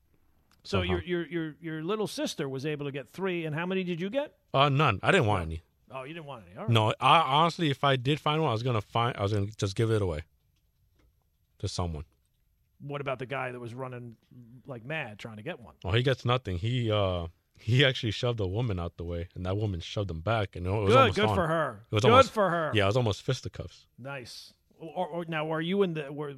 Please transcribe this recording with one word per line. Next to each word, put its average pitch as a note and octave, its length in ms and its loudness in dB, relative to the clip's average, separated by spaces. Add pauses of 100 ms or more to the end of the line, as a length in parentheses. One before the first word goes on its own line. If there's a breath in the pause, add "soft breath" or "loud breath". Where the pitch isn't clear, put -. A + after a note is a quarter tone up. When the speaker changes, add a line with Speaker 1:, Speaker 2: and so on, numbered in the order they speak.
(640)
Speaker 1:
So F#3+ 180 -2
Speaker 2:
Somehow. F3+ 160 0
Speaker 1:
your, D#3+ 60 -4
your, E3+ 240 -4
your, D#3+ 320 -6
your D#3+ 240 -8
little G#3 220 -2
sister A3 420 -4
was C3 200 -6
able D3 180 -4
to C#3 60 -6
get C3 180 -10
three, F3 360 -4
and D3+ 100 -4
how E3 100 -4
many F#3+ 180 -2
did F3 160 -4
you F#3+ 120 -4
get? C#4 240 -4 (180)
Speaker 2:
Uh, C#3+ 160 6
none. C3+ 320 4
I A#2+ 100 2
didn't E3+ 140 6
want G2+ 180 2
any. D#2+ 200 -8 (300)
Speaker 1:
Oh, C3 100 -12
you D3 100 -14
didn't E3 140 -14
want B2+ 200 -14
any. F3+ 80 -20
All F#3 80 -12
right. A3+ 80 0
Speaker 2:
No, A#2 300 2
I, C#3+ 180 8
honestly, D#3+ 500 4
if - 140 -4
I C#3 120 4
did C3 240 0
find D#3 220 0
one, D#3 80 2
I A#2 40 2
was A2+ 100 -2
gonna A#2+ 160 0
find, A#2 380 -2
I G#2 60 -4
was G2+ 100 0
gonna G2+ 140 0 (100)
just G2 180 -2
give A2+ 160 2
it G#2+ 100 2
away D#2+ 200 -2 (1400)
to G2+ 80 -4
someone. E2 380 -4 (720)
Speaker 1:
What C#3+ 220 -8
about C3 180 -4
the C3 60 -8
guy B2+ 260 -6
that B2 80 -10
was A#2 140 -10
running B2 420 -12 (500)
like A#2+ 200 -14
mad C3 340 -8
trying A2+ 180 -12
to A2 60 -14
get D#3+ 160 -10
one? G#2+ 140 -20 (100)
Speaker 2:
Oh, F#2 80 -4
he A#2 100 4
gets B2+ 220 0
nothing. A#2+ 340 0
He, A#2 320 -2
uh, F#2 380 0 (300)
he B2+ 260 4
actually B2+ 280 2
shoved A#2+ 280 -2
a G2 80 -2
woman G2+ 320 -2
out F2 160 -6
the F2 80 -10
way, E2+ 320 -6
and F2+ 100 -8
that F#2+ 120 -2
woman G2+ 240 -2
shoved G2+ 280 -4
him D#2+ 120 -6
back, G#2+ 340 -2
and F2+ 100 -6
it F2+ 40 -2
was G2+ 240 4
Speaker 1:
Good, B3+ 40 10
Speaker 2:
almost C4 180 6
Speaker 1:
good G#3 100 2
Speaker 2:
on. G#3+ 100 2
Speaker 1:
for F3 120 2
her. D3+ 440 -2
Speaker 2:
It G#2+ 40 0
was G#2+ 80 2
Speaker 1:
Good C#3 80 8
Speaker 2:
almost, B3+ 200 8
Speaker 1:
for G3 180 2
her. D#3+ 240 0
Speaker 2:
yeah, G2+ 100 6
it F#2+ 40 6
was G#2+ 100 2
almost A#2 240 0
fisticuffs. - 640 -8 (140)
Speaker 1:
Nice. C3 540 -14 (260)
Or, D#3+ 280 -6
or E3+ 200 -6
now, D#3 180 -2
were D#3+ 160 -2
you F#3+ 220 2
in F3 100 0
the? D3 180 -6
Were, D3 260 -8